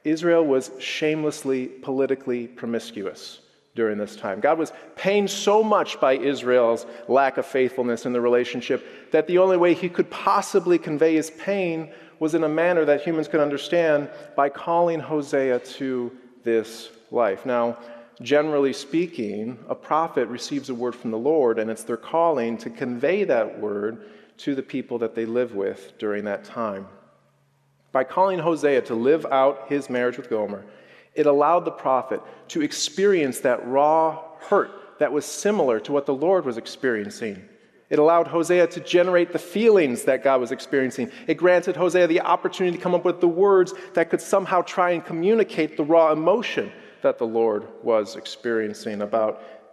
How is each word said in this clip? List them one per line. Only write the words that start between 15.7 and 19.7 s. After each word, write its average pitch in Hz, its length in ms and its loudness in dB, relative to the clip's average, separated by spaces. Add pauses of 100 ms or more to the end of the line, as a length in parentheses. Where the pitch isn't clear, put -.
this 113 440 -2 (220)
life. 113 340 0
Now, 120 320 0 (460)
generally 143 500 2
speaking, 151 840 -6 (100)
a 131 60 -4